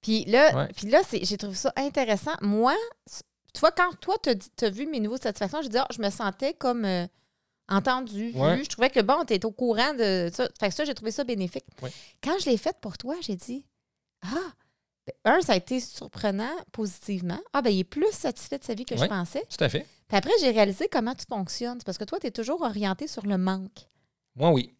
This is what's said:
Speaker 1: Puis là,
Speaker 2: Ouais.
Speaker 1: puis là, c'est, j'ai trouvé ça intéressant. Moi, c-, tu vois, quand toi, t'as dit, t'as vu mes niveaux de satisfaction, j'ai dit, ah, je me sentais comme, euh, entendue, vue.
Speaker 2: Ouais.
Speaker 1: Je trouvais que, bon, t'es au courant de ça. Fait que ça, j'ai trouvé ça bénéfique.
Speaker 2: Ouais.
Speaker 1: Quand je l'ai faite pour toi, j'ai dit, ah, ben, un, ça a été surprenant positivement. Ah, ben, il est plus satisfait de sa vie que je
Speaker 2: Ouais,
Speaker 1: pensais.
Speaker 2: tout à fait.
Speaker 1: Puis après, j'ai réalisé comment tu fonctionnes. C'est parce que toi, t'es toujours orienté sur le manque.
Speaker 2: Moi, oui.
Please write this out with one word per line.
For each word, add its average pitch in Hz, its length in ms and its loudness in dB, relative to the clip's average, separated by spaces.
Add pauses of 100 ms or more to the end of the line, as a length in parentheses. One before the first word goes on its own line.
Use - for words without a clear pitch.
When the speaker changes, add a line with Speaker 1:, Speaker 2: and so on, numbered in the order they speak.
Speaker 1:
Puis 220 240 0
là, 254 280 8
Speaker 2:
Ouais. 139 220 0
Speaker 1:
puis 202 120 -10
là, 285 200 8
c'est, - 160 -2
j'ai 190 140 -2
trouvé 196 160 -8
ça - 220 -2
intéressant. 269 560 0 (100)
Moi, 220 320 4 (320)
c-, - 160 -14 (320)
tu - 60 -6
vois, 311 120 6
quand 359 260 2
toi, 381 240 -2
t'as 247 120 2
dit, 190 220 -6
t'as 233 120 0
vu 202 180 -4
mes 302 140 -4
niveaux 214 160 -2
de 254 60 -6
satisfaction, 220 400 -2
j'ai 262 80 -6
dit, 226 80 0
ah, 269 120 2
je 226 120 -6
me 202 80 0
sentais 226 420 -4
comme, 240 320 -2
euh, 180 220 0 (640)
entendue, 226 600 0
vue. 131 60 -4
Speaker 2:
Ouais. 170 240 4
Speaker 1:
Je 302 60 -8
trouvais - 220 2
que, 214 100 4
bon, 277 260 4
t'es 196 200 0
au 220 60 0
courant 240 420 2
de 190 380 2
ça. 247 160 -2 (120)
Fait 208 80 0
que 180 60 -2
ça, 302 100 -2
j'ai 294 100 -2
trouvé 220 180 -6
ça 277 120 -2
bénéfique. 196 400 -4 (180)
Speaker 2:
Ouais. 127 80 -8 (320)
Speaker 1:
Quand 330 180 0
je 349 100 -2
l'ai 233 80 6
faite - 220 -2
pour 202 180 -10
toi, 262 220 -6
j'ai 208 160 -6
dit, 247 280 -10 (600)
ah, 180 40 -8 (760)
ben, - 60 -12 (240)
un, 370 60 6
ça 262 100 2
a 190 40 6
été 254 240 -2
surprenant 214 680 -4 (220)
positivement. 190 680 -4 (140)
Ah, 285 100 2
ben, 233 80 4
il 190 100 4
est 185 40 2
plus 370 280 0
satisfait - 460 -4
de - 60 -12
sa 233 100 -4
vie 233 100 -8
que 240 120 -4
je - 60 2
Speaker 2:
Ouais, 208 60 2
Speaker 1:
pensais. 208 360 -4 (120)
Speaker 2:
tout - 60 0
à 143 60 4
fait. - 180 -2 (220)
Speaker 1:
Puis 208 80 2
après, 269 240 4
j'ai 269 100 4
réalisé 214 400 4
comment 240 240 0
tu - 140 -12
fonctionnes. 240 500 -4
C'est 226 80 -16
parce 185 120 -6
que 214 60 -6
toi, 349 140 -6
t'es 277 120 -4
toujours 262 320 -4
orienté 208 440 -2
sur 208 200 -8
le 202 120 2
manque. 190 480 -2 (480)
Speaker 2:
Moi, 151 160 4
oui. 156 300 4